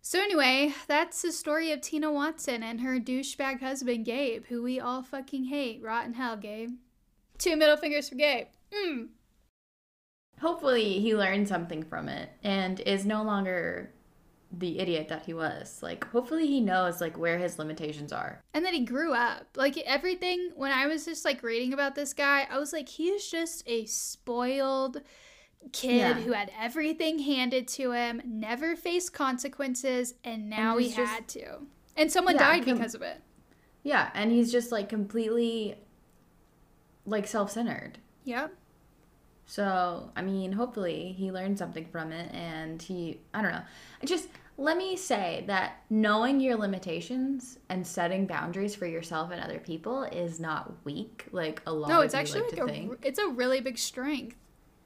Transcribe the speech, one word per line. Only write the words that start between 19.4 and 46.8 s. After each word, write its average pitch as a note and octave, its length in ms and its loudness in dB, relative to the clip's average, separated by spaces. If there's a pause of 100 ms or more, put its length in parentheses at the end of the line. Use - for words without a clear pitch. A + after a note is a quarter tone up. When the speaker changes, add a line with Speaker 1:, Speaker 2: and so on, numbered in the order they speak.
Speaker 1:
Like, C#4 220 2
everything, F4+ 760 0
when C4+ 160 -2
I C4+ 160 4
was D4+ 180 0
just, E4 200 -6
like, C#4 180 0
reading A#3+ 300 0
about C#4 200 0
this C#4+ 200 -4
guy, C#4+ 360 4
I B3+ 80 -2
was C#4+ 160 -2
like, D4+ 140 -4
He E4 220 -2
is G4+ 200 -2
just E4 380 -4
a A3+ 180 0
spoiled C4 1160 -2 (680)
kid B3 260 2
Speaker 2:
Yeah. A#3+ 160 6
Speaker 1:
who A#3 200 0
had G3+ 260 -2
everything D#4 600 0
handed B3+ 500 2
to B3+ 220 -2
him, A#3+ 340 0
never A#3+ 500 -2
faced F4 380 -2
consequences, B3+ 1080 0
and A3+ 200 -6
Speaker 2:
And G#3 60 -8
Speaker 1:
now A3 280 2
he B3 100 6
Speaker 2:
he's A#3 80 -4
just A3 160 2
Speaker 1:
had A3+ 180 -6
to. - 300 -10 (360)
And D#4 160 4
someone F4+ 240 6
Speaker 2:
Yeah, C4+ 180 8
Speaker 1:
died E4 120 4
Speaker 2:
com- B3 120 4
Speaker 1:
because A3+ 180 -2
of - 60 -10
it. - 200 -8 (600)
Speaker 2:
Yeah, G#3 300 4
and G#3+ 180 2
he's A#3 200 6
just, A#3+ 200 2
like, G#3 180 -2
completely, A3+ 840 0 (1300)
like, G3+ 220 -2
self-centered. G3+ 720 -2 (260)
Speaker 1:
Yep. C4+ 300 -4 (920)
Speaker 2:
So, F#3 720 0
I - 60 -4
mean, F#3+ 300 -2
hopefully F#3 640 -2
he F#3+ 140 -2
learned F#3+ 260 -2
something E3+ 300 -6
from D#3+ 240 -6
it, E3+ 220 -8
and D#3+ 480 -8
he, F3 380 -6 (140)
I G#3+ 80 -2
don't F#3+ 100 2
know. - 120 -4 (420)
Just, E4+ 220 -2 (300)
let D#4 200 2
me F#4+ 180 -2
say G3+ 520 -2
that - 420 -2
knowing A3 500 4
your C4 160 4
limitations G#3 1040 -4 (120)